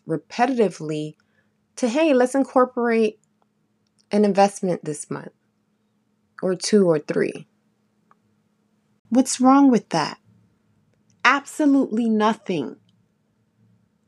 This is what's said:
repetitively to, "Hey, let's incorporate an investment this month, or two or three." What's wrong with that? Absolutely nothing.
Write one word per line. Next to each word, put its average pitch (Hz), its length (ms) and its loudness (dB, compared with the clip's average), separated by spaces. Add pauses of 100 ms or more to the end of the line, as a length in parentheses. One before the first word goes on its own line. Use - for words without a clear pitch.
repetitively 160 1080 -4 (640)
to, 254 100 -2
"Hey, 294 260 0
let's 254 220 2
incorporate 240 800 0 (960)
an 208 140 2
investment 196 580 0
this - 260 -10
month, - 220 -12 (1080)
or 185 120 -2
two 196 320 2
or 165 140 2
three." - 480 -6 (1600)
What's 254 320 -2
wrong 269 320 6
with 220 180 0
that? 156 300 -4 (1040)
Absolutely 269 880 0
nothing. 214 640 -2 (1300)